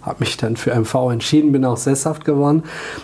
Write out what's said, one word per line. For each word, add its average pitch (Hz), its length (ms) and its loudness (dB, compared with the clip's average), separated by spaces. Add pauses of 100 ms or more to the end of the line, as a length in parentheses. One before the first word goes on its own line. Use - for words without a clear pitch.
hab - 180 -10
mich - 160 -4
dann 113 200 -2
für 127 160 -2
M 117 120 2
V 127 260 0
entschieden, 147 420 2
bin 135 120 2
auch 120 120 2
sesshaft 139 480 -2
geworden, 147 400 2 (400)